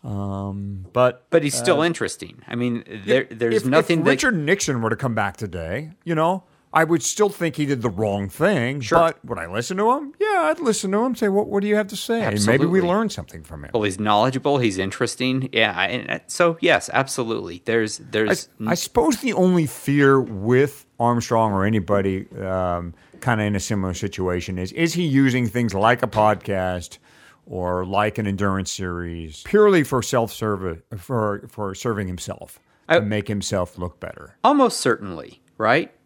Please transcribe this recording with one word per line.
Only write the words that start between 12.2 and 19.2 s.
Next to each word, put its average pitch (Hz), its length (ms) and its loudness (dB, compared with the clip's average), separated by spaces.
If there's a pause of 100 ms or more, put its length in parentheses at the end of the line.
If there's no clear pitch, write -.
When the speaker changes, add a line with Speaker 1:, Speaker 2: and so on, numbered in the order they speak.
Speaker 1:
And 123 120 -2 (120)
maybe 123 200 4
we 180 140 4
Speaker 2:
Absolutely. 180 100 2
Speaker 1:
learn 208 220 0
something - 320 -12
from 76 200 -14
him. - 100 -16
Speaker 2:
Well, 107 100 0
he's 95 160 -2
knowledgeable. 123 580 2
He's 110 200 2
interesting. 127 760 -2
Yeah. 110 200 2
I, 92 140 0
and, - 240 -4
uh, - 160 -4
so, 170 320 2
yes, 165 320 2
absolutely. 110 720 -4
There's, 113 360 0
there's 110 500 -2 (180)
Speaker 1:
I, - 40 0
I - 20 2
suppose 240 480 0